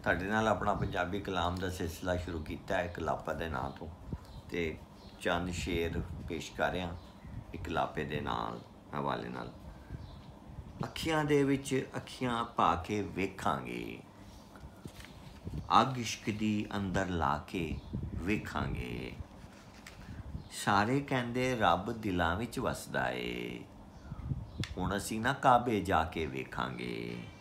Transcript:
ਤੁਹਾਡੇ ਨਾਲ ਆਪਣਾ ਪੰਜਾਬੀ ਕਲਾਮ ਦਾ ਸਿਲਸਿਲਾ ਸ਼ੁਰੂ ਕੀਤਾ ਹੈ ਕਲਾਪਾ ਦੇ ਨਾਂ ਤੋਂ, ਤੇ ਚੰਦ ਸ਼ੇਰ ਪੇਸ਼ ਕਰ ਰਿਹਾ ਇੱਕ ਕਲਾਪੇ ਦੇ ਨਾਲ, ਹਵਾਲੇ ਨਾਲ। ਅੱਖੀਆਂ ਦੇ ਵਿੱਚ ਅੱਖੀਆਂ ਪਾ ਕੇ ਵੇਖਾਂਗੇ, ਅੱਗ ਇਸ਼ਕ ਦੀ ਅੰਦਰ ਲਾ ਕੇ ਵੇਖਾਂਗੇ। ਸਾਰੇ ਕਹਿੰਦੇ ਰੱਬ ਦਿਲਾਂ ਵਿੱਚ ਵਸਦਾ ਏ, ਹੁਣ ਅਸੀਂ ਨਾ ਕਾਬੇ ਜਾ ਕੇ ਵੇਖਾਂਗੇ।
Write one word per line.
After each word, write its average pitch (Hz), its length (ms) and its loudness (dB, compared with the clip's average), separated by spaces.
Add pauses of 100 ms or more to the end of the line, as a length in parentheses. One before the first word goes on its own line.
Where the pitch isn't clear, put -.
ਤੁਹਾਡੇ 92 220 4
ਨਾਲ 110 220 4
ਆਪਣਾ 104 260 4
ਪੰਜਾਬੀ 92 460 0
ਕਲਾਮ 90 360 0
ਦਾ 92 140 -2
ਸਿਲਸਿਲਾ 87 480 -2
ਸ਼ੁਰੂ 85 220 -4
ਕੀਤਾ 80 380 -4
ਹੈ 87 100 2
ਕਲਾਪਾ 78 460 -2
ਦੇ 80 160 -2
ਨਾਂ 69 200 -2
ਤੋਂ, 76 180 -10 (600)
ਤੇ 82 280 -2 (440)
ਚੰਦ 90 300 2
ਸ਼ੇਰ 82 500 0 (260)
ਪੇਸ਼ 80 240 -6
ਕਰ 73 200 2
ਰਿਹਾ 87 240 -2 (580)
ਇੱਕ 90 100 -8
ਕਲਾਪੇ 78 400 0
ਦੇ 73 180 -2
ਨਾਲ, 58 400 -2 (340)
ਹਵਾਲੇ 64 340 -2
ਨਾਲ। 58 220 -6 (1300)
ਅੱਖੀਆਂ 156 400 2
ਦੇ 143 200 8
ਵਿੱਚ 135 520 2
ਅੱਖੀਆਂ 120 500 0
ਪਾ 87 300 6
ਕੇ 104 260 0
ਵੇਖਾਂਗੇ, 69 1000 -2 (1800)
ਅੱਗ 127 160 2
ਇਸ਼ਕ - 320 -2
ਦੀ 107 360 2 (100)
ਅੰਦਰ 95 320 2
ਲਾ 78 300 2
ਕੇ 78 400 -2 (380)
ਵੇਖਾਂਗੇ। 64 1000 -2 (1500)
ਸਾਰੇ 110 360 6
ਕਹਿੰਦੇ 127 540 0
ਰੱਬ 98 360 6
ਦਿਲਾਂ 90 440 4
ਵਿੱਚ 120 240 -2
ਵਸਦਾ 71 500 0
ਏ, 60 540 -4 (1120)
ਹੁਣ 92 200 2
ਅਸੀਂ 107 240 0
ਨਾ 127 120 4
ਕਾਬੇ 120 480 8
ਜਾ 85 220 6
ਕੇ 82 220 0
ਵੇਖਾਂਗੇ। 60 1000 -4 (180)